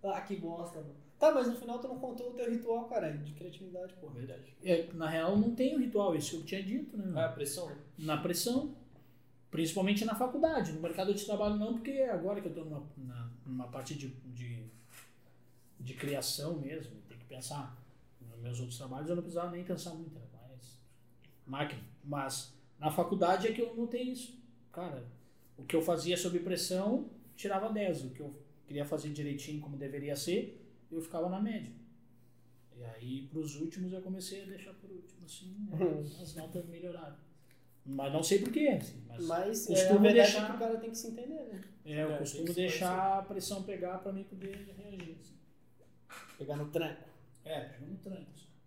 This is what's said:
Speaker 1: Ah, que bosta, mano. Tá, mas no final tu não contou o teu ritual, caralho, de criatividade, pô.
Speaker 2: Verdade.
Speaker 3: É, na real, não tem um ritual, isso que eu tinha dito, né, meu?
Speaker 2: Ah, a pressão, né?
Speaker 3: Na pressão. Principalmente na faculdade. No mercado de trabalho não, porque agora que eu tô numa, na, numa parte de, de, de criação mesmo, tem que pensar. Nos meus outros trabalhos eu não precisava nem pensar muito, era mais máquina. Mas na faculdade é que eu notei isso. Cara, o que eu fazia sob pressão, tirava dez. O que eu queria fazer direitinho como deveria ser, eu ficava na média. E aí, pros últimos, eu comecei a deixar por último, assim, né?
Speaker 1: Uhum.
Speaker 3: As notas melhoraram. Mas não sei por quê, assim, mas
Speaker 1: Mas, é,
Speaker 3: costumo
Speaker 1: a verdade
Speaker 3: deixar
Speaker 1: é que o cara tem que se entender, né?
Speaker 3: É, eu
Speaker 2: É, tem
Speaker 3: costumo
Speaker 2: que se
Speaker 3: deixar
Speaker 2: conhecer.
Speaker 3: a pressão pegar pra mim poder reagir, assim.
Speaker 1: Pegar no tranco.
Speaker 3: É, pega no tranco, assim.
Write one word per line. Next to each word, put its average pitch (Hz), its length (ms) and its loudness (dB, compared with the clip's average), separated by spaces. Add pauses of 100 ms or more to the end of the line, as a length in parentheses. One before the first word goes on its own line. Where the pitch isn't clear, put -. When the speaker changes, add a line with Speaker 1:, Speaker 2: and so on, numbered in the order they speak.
Speaker 1:
Ah, 196 200 0
que 190 160 -4
bosta, 170 420 -6
mano. 143 160 -10 (240)
Tá, 302 160 10
mas 247 140 4
no 233 80 -2
final 240 240 -6
tu 262 80 -6
não 254 100 -6
contou 247 320 -6
o - 20 -12
teu 240 160 -2
ritual, 233 400 0
caralho, 170 300 0
de 147 140 -8
criatividade, 180 680 -10
pô. 147 100 -14
Speaker 2:
Verdade. - 520 -12
Speaker 3:
É, 170 320 6
na 160 140 -2
real, 165 280 4
não 233 200 6
tem 269 180 4
um 277 60 4
ritual, 202 340 4
isso 147 160 0
que 170 60 -4
eu 151 80 -6
tinha 190 180 -4
dito, 233 340 -2
né, 196 100 -4
meu? 170 120 0
Speaker 2:
Ah, 165 80 4
a - 60 0
pressão, 147 360 -4
né? 143 80 -10 (220)
Speaker 3:
Na 156 180 0
pressão. 247 600 0 (760)
Principalmente 190 540 4
na 220 100 2
faculdade. 254 580 4
No 156 80 -4
mercado 185 320 0
de 196 140 0
trabalho 208 300 2
não, 220 180 0
porque 233 160 -4 (220)
agora 196 280 0
que 196 60 -6
eu 160 80 -4
tô 160 100 -8
numa, 151 220 -6 (100)
na, 120 320 -8 (160)
numa 127 220 -6
parte 135 300 -8
de, 135 120 -6
de, 120 540 -10 (1160)
de 127 140 -8
criação 143 680 -2
mesmo, 147 340 -6 (140)
tem - 100 -18
que - 80 -18
pensar. 131 500 -8 (440)
Nos 117 200 -16
meus 120 200 -4
outros 123 180 -6
trabalhos 135 320 -6
eu 175 60 4
não 175 60 -2
precisava 175 280 -2
nem 175 140 -6
pensar 175 300 -4
muito, 160 220 -10
era - 120 -14 (200)
mais - 300 -20 (680)
máquina. 143 380 -2 (220)
Mas 139 500 -4 (240)
na 151 120 2
faculdade 180 580 4
é 220 40 4
que 240 80 0
eu 233 140 0
notei 233 300 -2
isso. - 340 -6 (340)
Cara, 151 320 -8 (520)
o 135 80 -14
que 135 100 -4
eu 160 80 6
fazia 170 340 2
sob 175 220 0
pressão, 185 720 0 (240)
tirava 196 380 0
dez. 180 320 0
O 123 60 -6
que - 100 -12
eu 143 120 -8 (340)
queria 143 180 -2
fazer 147 300 -2
direitinho 147 480 -4
como 143 160 -8
deveria 143 360 -4
ser, - 480 0 (300)
eu 160 80 -4
ficava 165 300 -2
na 190 100 0
média. 214 320 -2 (1040)
E 123 80 -14
aí, 123 460 -8
pros 151 280 -4
últimos, 185 360 -4
eu 185 80 -6
comecei 190 400 -6
a - 20 -14
deixar - 300 -14
por - 160 -18
último, 180 340 -16
assim, 185 320 -14 (140)
né? 165 160 2
Speaker 1:
Uhum. 151 160 2
Speaker 3:
As 156 320 -10
notas 170 320 -8
melhoraram. 170 500 -10 (720)
Mas 139 260 -2
não 156 100 4
sei 196 180 6
por 226 120 -2
quê, 294 260 6
assim, - 300 -8
mas - 180 -6
Speaker 1:
Mas, 180 440 0
é, 180 40 6
Speaker 3:
costumo 190 260 10
Speaker 1:
a - 20 12
verdade 220 120 12 (180)
Speaker 3:
deixar 214 120 4
Speaker 1:
é 214 60 -2
que - 60 -2
o - 20 -4
cara 226 200 2
tem 226 120 -6
que - 80 -6
se - 100 -6
entender, 254 360 -6
né? 202 200 -10 (220)
Speaker 3:
É, 151 160 -2
eu 156 40 2
Speaker 2:
É, - 40 2
tem 147 80 0
Speaker 3:
costumo - 260 -2
Speaker 2:
que 175 60 0
se 170 60 0
Speaker 3:
deixar 180 440 2
Speaker 2:
conhecer. 196 180 4
Speaker 3:
a 196 40 0
pressão 196 400 -4
pegar 185 380 -4
pra 190 120 -4
mim 196 120 -6
poder 196 520 -10
reagir, 190 420 -10
assim. - 160 -18 (1040)
Speaker 1:
Pegar 143 200 -4
no 147 120 -2
tranco. 160 400 -2 (380)
Speaker 3:
É, 156 140 -4
pega 127 260 -12
no 190 100 -8
tranco, 185 380 -12
assim. - 120 -20 (200)